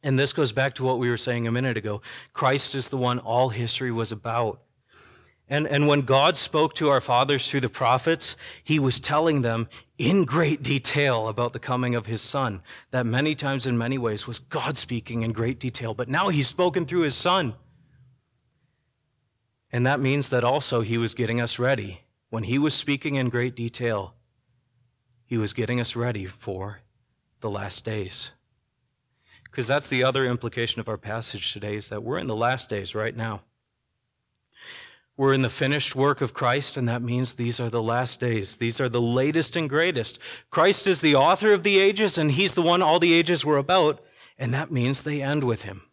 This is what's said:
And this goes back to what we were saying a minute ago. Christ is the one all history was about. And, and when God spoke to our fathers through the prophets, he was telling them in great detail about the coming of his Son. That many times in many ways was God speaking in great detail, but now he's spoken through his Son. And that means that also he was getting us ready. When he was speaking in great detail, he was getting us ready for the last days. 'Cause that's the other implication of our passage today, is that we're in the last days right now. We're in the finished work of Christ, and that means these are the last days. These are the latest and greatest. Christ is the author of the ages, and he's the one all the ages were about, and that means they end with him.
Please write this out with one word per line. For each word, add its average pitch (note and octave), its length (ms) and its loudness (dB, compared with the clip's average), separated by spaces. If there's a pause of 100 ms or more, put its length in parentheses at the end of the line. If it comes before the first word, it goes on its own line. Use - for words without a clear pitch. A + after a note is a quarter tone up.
And C3+ 140 2
this C#3 160 2
goes C3+ 180 2
back C3 240 0
to C3 80 -6
what C3 140 2
we A#2+ 140 0
were A#2 40 0
saying A#2+ 300 -2
a A#2 60 0
minute B2 260 0
ago. G#2 240 -4 (320)
Christ C3+ 400 0
is C3 160 -4
the C#3 80 -4
one B2 220 0
all A#2+ 300 2
history A#2+ 420 -4
was A2+ 200 -4
about. A2+ 500 -4 (880)
And, D3 200 0
and D3 200 2
when C#3+ 140 6
God C3+ 360 4
spoke - 380 0
to D#3 140 2
our C3+ 120 4
fathers C3+ 460 2
through C#3+ 120 -2
the A#2+ 100 -2
prophets, C3 640 0 (280)
he D#3 160 2
was C3+ 200 2
telling D3+ 440 2
them A2+ 260 -2 (300)
in E3+ 260 4
great D3 380 0
detail C3 640 0
about A#2 260 -2
the A2+ 60 -8
coming B2 340 -2
of A2+ 140 -4
his A2+ 160 -4
Son. A#2 400 -2 (260)
That B2+ 160 -2
many C#3 300 0
times C3+ 320 -4
in B2 100 0
many B2 220 -2
ways A2 260 -4
was A#2 140 -8
God C3 360 -4
speaking A#2 460 -6
in A2+ 120 -2
great A#2 260 -2
detail, A#2+ 340 -6
but A#2+ 160 -6
now F3 200 0
he's D3 180 2
spoken F3 400 0
through E3+ 140 0
his D3 120 0
Son. F3+ 400 2 (2250)
And B2 140 0
that C3+ 140 2
means C#3 320 0
that B2 120 2
also B2+ 380 0
he A2+ 160 -2
was A2+ 160 -2
getting A#2 260 -2
us A#2+ 200 -4
ready. A#2+ 420 -2 (300)
When A2+ 140 -6
he A#2+ 120 0
was C#3+ 160 2
speaking C#3+ 420 -2
in B2+ 140 0
great B2 260 -2
detail, A#2 600 -4 (1120)
he A#2+ 120 -4
was G#2+ 160 -2
getting A#2+ 260 -2
us A#2 160 -4
ready A#2 300 -4
for F#2+ 540 -10 (640)
the A2 100 -6
last G2+ 340 -8
days. G#2 460 -6 (1200)
'Cause A#2+ 160 -4
that's C#3 220 0
the B2+ 120 2
other C3 240 2
implication A#2 540 -2
of A2 80 -8
our G#2+ 100 -4
passage G#2+ 540 -8
today, G#2 240 -6
is G#2 140 -8
that G#2 140 -8
we're C3+ 160 -4
in D3 80 -6
the A2+ 100 -2
last B2 320 -2
days G2 260 -6
right G#2+ 180 -4
now. A2+ 280 -8 (1800)
We're C3+ 160 4
in C3+ 80 4
the B2+ 80 2
finished C#3 440 -2
work C#3 280 2
of B2+ 120 -4
Christ, C3+ 440 -2
and B2+ 100 0
that A#2 140 -2
means B2 320 -2
these A#2+ 260 -2
are A#2+ 100 -2
the A#2 140 -2
last A#2 380 -2
days. A2+ 340 -2
These A#2 240 -2
are C3 80 0
the A#2+ 140 0
latest C#3 560 0
and D#3 120 -2
greatest. D3 500 -2 (320)
Christ F#3+ 360 4
is F3+ 140 2
the D3+ 140 6
author F3+ 360 6
of F#3+ 120 4
the F#3+ 160 6
ages, G3 380 4
and D3+ 140 4
he's F3 220 2
the F3+ 80 2
one F3 200 4
all E3 160 4
the F3 140 6
ages E3 320 4
were D3 140 4
about, D#3 440 4 (360)
and B2 160 -2
that D3 180 -2
means C3 300 0
they D3 200 -4
end C#3+ 220 0
with A#2 200 0
him. G2 280 -12